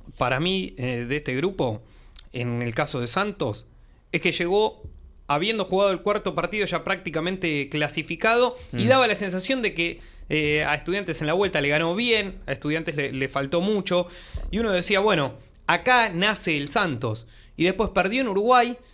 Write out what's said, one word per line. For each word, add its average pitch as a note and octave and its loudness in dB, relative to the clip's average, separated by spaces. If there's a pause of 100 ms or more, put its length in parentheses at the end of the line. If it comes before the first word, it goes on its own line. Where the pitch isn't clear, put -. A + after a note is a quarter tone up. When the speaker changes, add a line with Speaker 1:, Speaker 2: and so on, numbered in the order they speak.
(180)
Speaker 1:
para B2+ 0
mí, F#3 -2
eh, B2 -4
de C#3+ -2
este C#3+ -4
grupo, C#3 -2 (520)
en A#2+ -4
el A#2 -4
caso D3 -2
de A#2+ -2
Santos, F#3 -2 (440)
es - -2
que E3+ 0
llegó F#3+ 0 (460)
habiendo F#3+ 0
jugado G3 2
el F3 -4
cuarto G3+ 0
partido F#3 -2
ya - -4
prácticamente E3+ -4
clasificado E3+ 0 (180)
y D#3 0
Speaker 2:
Mm. A#3+ 4
Speaker 1:
daba C4 6
la G#3+ 0
sensación G3 -2
de F#3+ -2
que, E3 -4 (280)
eh, D3+ 2
a D3 0
Estudiantes E3+ -4
en D3+ -2
la D3+ 2
vuelta F3+ 2
le C#3+ 0
ganó E3 0
bien, G#3+ 0
a C3+ -6
Estudiantes D#3 -4
le, C#3 -2
le C3+ -2
faltó C#3 0
mucho, F#3+ 2 (440)
y G3+ -2
uno A3+ 2
decía, F#3 2
"Bueno, D#3+ 2 (280)
acá A3+ 4
nace F3 0
el C#3+ -4
Santos", B2+ -2 (300)
y D#3 2
después F#3+ 2
perdió G3+ 2
en B3+ 0
Uruguay A#3+ 4 (180)